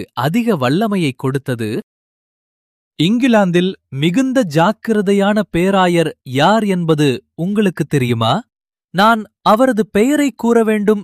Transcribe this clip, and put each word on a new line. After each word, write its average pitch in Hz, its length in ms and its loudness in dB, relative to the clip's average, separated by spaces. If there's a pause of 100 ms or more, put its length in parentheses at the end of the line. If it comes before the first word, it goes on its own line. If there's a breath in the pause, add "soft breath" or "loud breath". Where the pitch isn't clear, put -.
(180)
அதிக 196 380 0
வல்லமையை 165 560 0
கொடுத்தது. 131 580 -6 (1300)
இங்கிலாந்தில் 196 720 2 (240)
மிகுந்த 240 440 0 (100)
ஜாக்கிரதையான 202 880 0 (120)
பேராயர் 180 600 0 (200)
யார் 190 340 2
என்பது 160 420 0 (280)
உங்களுக்கு 190 500 -2
தெரியுமா? 120 480 0 (600)
நான் 214 280 2 (200)
அவரது 220 480 2
பெயரை 277 420 0
கூற 233 320 0
வேண்டும் 214 400 0